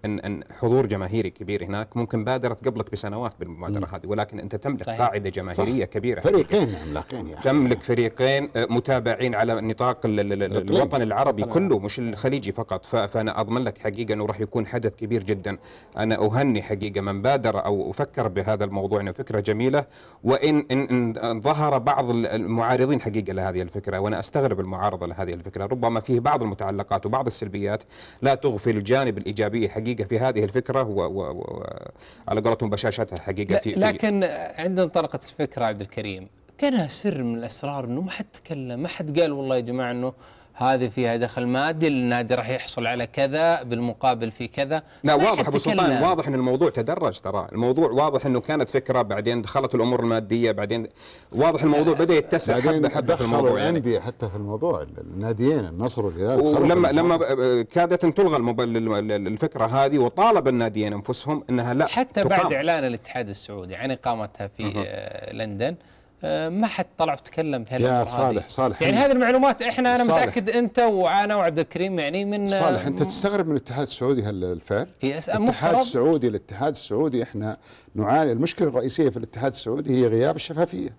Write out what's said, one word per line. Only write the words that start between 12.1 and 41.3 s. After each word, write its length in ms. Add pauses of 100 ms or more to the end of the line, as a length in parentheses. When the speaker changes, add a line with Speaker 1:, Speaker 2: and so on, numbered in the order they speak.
Speaker 1:
فقط. 340
ف-، 100
فأنا 440
أضمن 240
لك 140
حقيقة 340
أنه 140
راح 140
يكون 260
حدث 280
كبير 280
جدا. 360 (380)
أنا 300
أهني 360
حقيقة 380
من 220
بادر 420
أو 260
أفكر 380
بهذا 360
الموضوع، 360
أنه 120
فكرة 280
جميلة، 440 (400)
وإن، 460
إن، 460
إن 240
ظهر 380
بعض 320
ال-، 160
المعارضين 720
حقيقة 320
لهذه 300
الفكرة، 360
وأنا 200
أستغرب 420
المعارضة 460
لهذه 280
الفكرة، 320
ربما 340
فيه 200
بعض 220
المتعلقات 640
وبعض 200
السلبيات 560 (400)
لا 120
تغفل 420
الجانب 420
الإيجابي 500
حقيقة 220
في 280
هذه 260
الفكرة، 380
و، 180
و، 300
و، 340 (640)
على 120
قولتهم 300
بشاشتها 480
حقيقة 340
Speaker 2:
لا، 80
Speaker 1:
في، 140
في 60
Speaker 2:
لكن 440 (340)
عندما 260
انطلقت 400
الفكرة 400
عبد 160
الكريم 480 (300)
كانها 300
سر 340
من 160
الأسرار، 460
إنه 160
ما 100
حد 220
تكلم، 480
ما 80
حد 320
قال: 120
والله 240
يا 40
جماعة 300
إنه 220 (480)
هذه 280
فيها 280
دخل 300